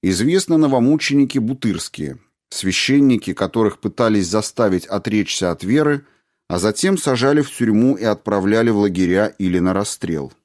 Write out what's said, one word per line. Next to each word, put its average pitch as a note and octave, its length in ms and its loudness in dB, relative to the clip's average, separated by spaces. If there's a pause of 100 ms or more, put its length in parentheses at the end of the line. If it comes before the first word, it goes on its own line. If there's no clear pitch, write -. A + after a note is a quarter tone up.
Известны C#3+ 560 0
новомученики C#3 800 2
бутырские, F#2+ 800 -4 (320)
священники, B2 840 0
которых G2+ 460 0
пытались G#2 480 0
заставить G2+ 600 -2
отречься G2+ 640 -2
от - 120 -8
веры, C#3+ 420 0 (420)
а F2 100 -4
затем G#2 400 0
сажали C3+ 440 2
в - 140 -6
тюрьму A#2 400 2
и G#2 100 -6
отправляли G#2+ 680 0
в G#2 60 2
лагеря F#2+ 500 2
или F2+ 320 -2
на F#2 140 0
расстрел. E2+ 600 -6 (120)